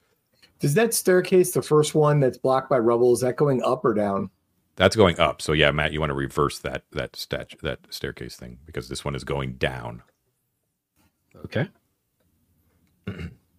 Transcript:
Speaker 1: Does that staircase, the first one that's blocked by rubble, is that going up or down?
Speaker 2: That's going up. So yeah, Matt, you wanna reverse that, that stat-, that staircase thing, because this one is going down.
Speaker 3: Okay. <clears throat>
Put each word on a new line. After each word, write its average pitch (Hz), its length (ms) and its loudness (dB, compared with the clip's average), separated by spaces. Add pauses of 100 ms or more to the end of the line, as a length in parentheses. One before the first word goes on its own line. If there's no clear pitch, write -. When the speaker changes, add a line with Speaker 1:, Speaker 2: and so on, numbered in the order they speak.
(600)
Speaker 1:
Does 143 140 0
that 226 200 2
staircase, 180 580 2
the 135 100 0
first 151 320 2
one 147 260 4
that's 127 180 2
blocked 131 320 0
by 135 80 2
rubble, 120 340 4
is 117 80 2
that 127 160 -2
going 139 260 0
up 127 220 -2
or 123 80 2
down? 98 380 -2 (460)
Speaker 2:
That's 92 200 4
going 90 240 4
up. 76 200 0
So - 120 -4
yeah, 76 180 4
Matt, 76 220 -2
you 76 80 -6
wanna 73 140 -2
reverse 69 460 -2
that, 67 300 -8
that 67 240 -8
stat-, - 480 -12
that 69 160 -6 (120)
staircase 67 440 -12
thing, 62 320 -18
because 65 220 -12
this 67 160 -12
one 71 100 -6
is 64 80 -8
going 67 320 -6
down. 60 480 -8 (1400)
Speaker 3:
Okay. 131 240 -4 (1400)
<clears throat> 92 60 -10 (460)